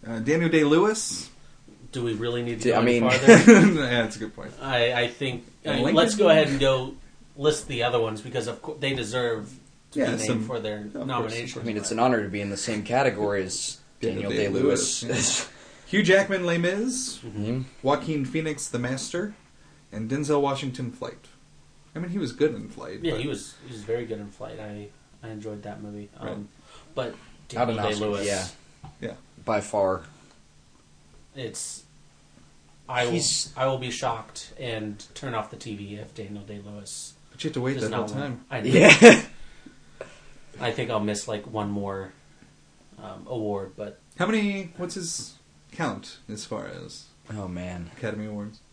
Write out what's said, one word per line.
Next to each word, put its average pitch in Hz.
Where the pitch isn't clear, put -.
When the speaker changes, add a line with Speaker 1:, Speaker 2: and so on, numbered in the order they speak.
Speaker 1:
Uh, 113
Daniel 156
Day-Lewis. 165
Speaker 2:
Do 123
we 117
really 120
need 120
to -
Speaker 3:
Do, 123
Speaker 2:
go 110
Speaker 3:
I 110
Speaker 2:
any 120
Speaker 3:
mean 120
Speaker 2:
farther? 127
Speaker 1:
<laughs> 208
Yeah, 123
that's 107
a 104
good 107
point. -
Speaker 2:
I, 123
I 120
think, 123
Speaker 1:
And 156
Speaker 2:
I -
mean, 120
Speaker 1:
Lincoln? 151
Speaker 2:
let's 220
go 202
ahead 156
and 135
go 135
list 147
the 117
other 120
ones 107
because 117
of 113
cour-, 151
they 139
deserve 117
to 147
Speaker 1:
Yeah, 131
Speaker 2:
be 123
named 113
Speaker 1:
some, 110
Speaker 2:
for 107
their 104
Speaker 1:
of 107
course. 127
Speaker 2:
nominations, 117
Speaker 3:
I 117
mean, 107
it's 104
Speaker 2:
but 120
Speaker 3:
an 110
honor 120
to 101
be 101
in 101
the 98
same 107
category 104
as -
Speaker 1:
Daniel 101
Speaker 3:
Daniel 101
Speaker 1:
Day-Lewis, -
Speaker 3:
Day-Lewis. -
Speaker 1:
yeah. -
Hugh 202
Jackman, 185
Les 170
Mis. 202
Speaker 2:
Mm-hmm. 104
Speaker 3:
Mm-hmm. 123
Speaker 1:
Joaquin 147
Phoenix, 156
The 123
Master. 131
And 110
Denzel 143
Washington, 131
Flight. -
I 156
mean, 175
he 190
was 143
good 147
in 107
Flight, -
Speaker 2:
Yeah, 165
Speaker 1:
but -
Speaker 2:
he 139
was, -
he 127
was 107
very 117
good 107
in 101
Flight. 107
I, 104
I 120
enjoyed 104
that 104
movie. 104
Um, -
Speaker 1:
Right. -
Speaker 2:
but 123
Speaker 3:
Not 117
Speaker 2:
Daniel 110
Speaker 3:
an 101
Oscar, 104
Speaker 2:
Day-Lewis. 101
Speaker 3:
yeah. 95
Speaker 1:
Yeah. 110
Speaker 3:
By 110
far. 95
Speaker 2:
It's, -
I 123
will, 120
Speaker 3:
He's -
Speaker 2:
I 131
will 131
be 123
shocked -
and 107
turn 131
off 107
the 110
T 107
V 101
if -
Daniel 101
Day-Lewis 101
Speaker 1:
But -
you 156
have -
to 127
wait 135
Speaker 2:
does 110
Speaker 1:
that 110
whole 113
Speaker 2:
not 104
win. 135
Speaker 1:
time. 127
Speaker 2:
I 131
know. 123
Speaker 3:
Yeah. 208
<laughs> -
Speaker 2:
I 123
think 117
I'll 107
miss, 104
like, 107
one 107
more, 98
um, 98
award, 104
but 104
Speaker 1:
How 175
many, 202
what's 175
his 165
count 110
as 107
far 98
as 87
Speaker 3:
Oh, 101
man. 90
Speaker 1:
Academy 107
Awards? 104